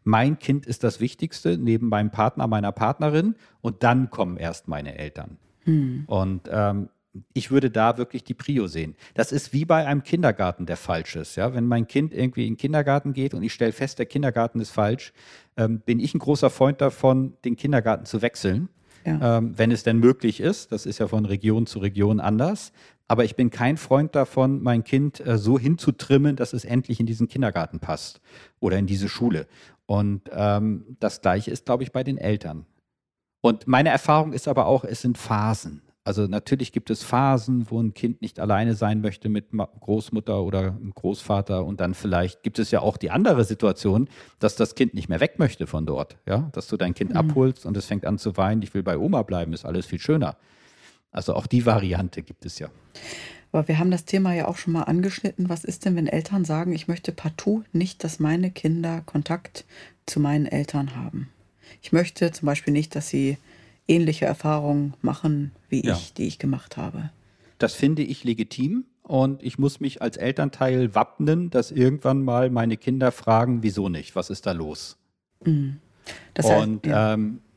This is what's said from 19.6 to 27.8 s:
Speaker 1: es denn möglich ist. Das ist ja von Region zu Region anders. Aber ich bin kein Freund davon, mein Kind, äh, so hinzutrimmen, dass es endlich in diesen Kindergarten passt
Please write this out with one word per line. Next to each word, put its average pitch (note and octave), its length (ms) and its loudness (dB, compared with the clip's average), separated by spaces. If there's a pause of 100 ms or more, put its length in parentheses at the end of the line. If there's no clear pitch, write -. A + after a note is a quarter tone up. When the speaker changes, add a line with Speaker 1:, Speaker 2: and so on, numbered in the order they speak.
Speaker 1:
es A2+ 120 0
denn A2+ 160 4
möglich A#2+ 420 4
ist. F3 300 -2
Das G#2+ 140 -6
ist F#2+ 140 -6
ja G#2+ 80 0
von G#2+ 180 0
Region G#2+ 400 2
zu - 140 -8
Region G2+ 400 2
anders. C3 520 0 (360)
Aber A#2 160 4
ich A2 120 -2
bin B2 140 2
kein B2+ 280 0
Freund D3 380 0
davon, C3+ 460 2
mein A#2 220 2
Kind, C#3 420 0
äh, A#2 120 2
so A2 200 4
hinzutrimmen, C#3 800 2
dass B2 180 -4
es A#2+ 120 -6
endlich A#2+ 340 -2
in A2+ 60 0
diesen A2+ 240 0
Kindergarten F#2 500 -2
passt - 400 -8 (400)